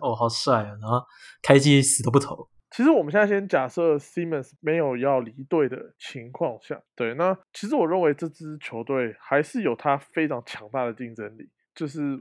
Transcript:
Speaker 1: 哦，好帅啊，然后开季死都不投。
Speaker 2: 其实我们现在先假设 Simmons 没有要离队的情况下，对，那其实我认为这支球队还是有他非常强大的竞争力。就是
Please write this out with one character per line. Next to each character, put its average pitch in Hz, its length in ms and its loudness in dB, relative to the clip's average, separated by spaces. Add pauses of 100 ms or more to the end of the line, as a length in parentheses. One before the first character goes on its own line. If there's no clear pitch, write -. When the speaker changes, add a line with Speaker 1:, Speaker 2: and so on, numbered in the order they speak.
Speaker 1:
哦， 127 120 -2
好 117 160 0
帅 113 340 0
啊， 104 160 -12
然 - 20 -14
后 117 200 -2 (400)
开 139 160 8
季 139 240 8
死 - 220 0
都 123 80 0
不 135 80 6
投。 - 300 -6 (200)
Speaker 2:
其 - 140 -2
实 311 80 6
我 247 100 4
们 147 100 -4
现 208 80 4
在 214 60 6
先 202 220 -2
假 135 200 0
设 165 280 2
Simmons 156 640 -6
没 156 160 -2
有 143 200 0
要 131 260 0
离 113 100 -10 (180)
队 156 180 2
的 - 300 -12
情 120 340 -16
况 135 300 -4
下， - 180 -12 (160)
对， 120 200 -4
那 185 200 2 (160)
其 - 160 -12
实 269 60 -4
我 170 140 2
认 185 140 0
为 147 120 4
这 160 160 -6
支 151 300 -14
球 113 240 -10
队 123 360 -4
还 143 220 0
是 208 220 -6
有 120 120 0
他 139 220 -2
非 156 300 -4
常 123 180 -6
强 - 240 -16
大 127 160 -4
的 117 80 -6
竞 117 220 -12
争 107 100 -10 (120)
力。 101 120 -20 (240)
就 160 140 -8
是 139 340 -6